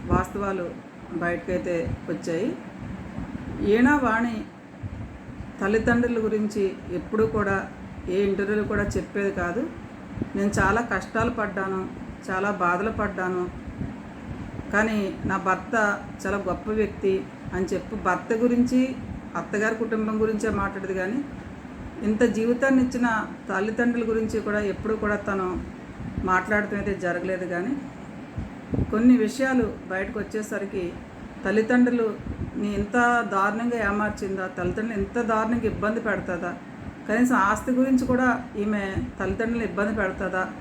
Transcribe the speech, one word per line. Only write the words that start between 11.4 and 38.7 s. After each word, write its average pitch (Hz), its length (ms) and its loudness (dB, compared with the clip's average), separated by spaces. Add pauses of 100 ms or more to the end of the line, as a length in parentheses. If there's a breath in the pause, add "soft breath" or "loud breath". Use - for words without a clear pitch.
చాలా 190 200 0
బాధలు 180 380 2
పడ్డాను, 185 600 -2 (1200)
కానీ 208 400 2 (120)
నా 190 120 0
భర్త 202 600 0 (260)
చాలా 196 120 0
గొప్ప 180 320 -4
వ్యక్తి" 202 540 2 (300)
అని 185 120 0
చెప్పి 185 300 -4
భర్త 185 380 0
గురించి, 247 600 4 (400)
అత్తగారి 214 400 0
కుటుంబం 220 460 0
గురించే 220 280 0
మాట్లాడేది 196 440 -2
కానీ, 196 300 -2 (800)
ఇంత 214 200 4
జీవితాన్ని 240 600 4
ఇచ్చిన 240 440 2 (220)
తల్లిదండ్రుల 220 600 0
గురించి 220 320 0
కూడా 208 180 0
ఎప్పుడూ 208 360 0
కూడా 208 200 0
తను 190 480 -2 (600)
మాట్లాడటం 202 540 2
అయితే 202 160 0
జరగలేదు. 180 520 -2
కానీ 180 320 -2 (1120)
కొన్ని 240 260 8
విషయాలు 233 560 2 (160)
బయటకు 190 300 -2
వచ్చేసరికి, 202 760 -4 (520)
తల్లిదండ్రులు 226 680 6 (420)
నీ 208 180 0
ఇంత 240 580 4
దారుణంగా 208 600 2
ఏమార్చిందా, 202 540 -2
తల్లిదండ్రులు 196 540 -2
ఇంత 240 200 -2
దారుణంగా 220 420 2
ఇబ్బంది 214 360 0
పెడతాదా, 180 560 -2 (540)
కనీసం 247 260 4
ఆస్తి 208 360 2
గురించి 254 340 4
కూడా 254 380 4 (140)
ఈమె 202 380 0 (240)